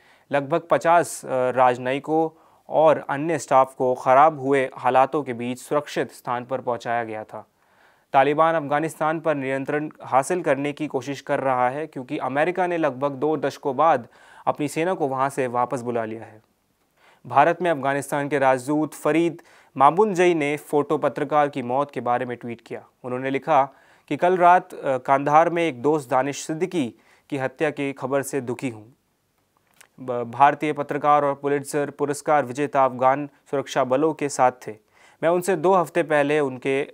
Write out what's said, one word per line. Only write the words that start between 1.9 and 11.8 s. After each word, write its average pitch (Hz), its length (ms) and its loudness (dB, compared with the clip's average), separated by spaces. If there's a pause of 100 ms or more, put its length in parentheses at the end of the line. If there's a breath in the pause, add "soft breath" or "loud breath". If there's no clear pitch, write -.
और 147 400 4
अन्य 147 300 -4
स्टाफ 131 380 2
को 127 160 0
ख़राब 139 460 4
हुए 131 380 0
हालातों 131 460 2
के 127 100 -8
बीच 120 260 -8
सुरक्षित 147 520 -4
स्थान 123 340 -8
पर 127 120 -4
पहुंचाया 120 460 -4
गया 110 200 -10
था। 107 240 -18 (680 soft breath)
तालिबान 147 420 4
अफगानिस्तान 156 640 -2
पर 156 160 -2
नियंत्रण 139 540 -4 (140)
हासिल 135 380 0
करने 143 320 0
की 151 140 -8
कोशिश 135 340 -8
कर 139 180 -4
रहा 127 300 0
है 151 180 -8